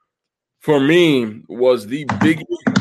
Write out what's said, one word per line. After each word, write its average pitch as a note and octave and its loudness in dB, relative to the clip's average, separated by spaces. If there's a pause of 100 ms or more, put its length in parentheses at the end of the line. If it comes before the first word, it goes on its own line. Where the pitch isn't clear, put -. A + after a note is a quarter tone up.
(580)
for D3 0
me, C#3 2
was A#2+ 0
the C#3 -10 (140)
biggest D#3+ 0 (340)